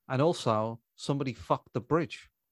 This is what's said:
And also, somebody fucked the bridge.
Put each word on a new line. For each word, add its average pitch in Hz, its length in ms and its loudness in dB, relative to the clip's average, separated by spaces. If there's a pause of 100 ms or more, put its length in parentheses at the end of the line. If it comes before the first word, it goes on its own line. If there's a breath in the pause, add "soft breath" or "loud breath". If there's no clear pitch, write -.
And 131 120 0
also, 117 600 0 (160)
somebody 139 380 -2
fucked - 380 -4
the 127 80 -2
bridge. - 480 -2 (240)